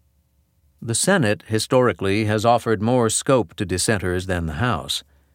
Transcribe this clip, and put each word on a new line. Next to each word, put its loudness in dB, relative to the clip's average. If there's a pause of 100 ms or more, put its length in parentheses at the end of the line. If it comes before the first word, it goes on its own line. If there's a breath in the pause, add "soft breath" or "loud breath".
(800)
The -6
Senate, 2
historically, 0
has -2
offered 2
more 2
scope 0
to -4
dissenters -2
than -2
the -6
House, -4 (320)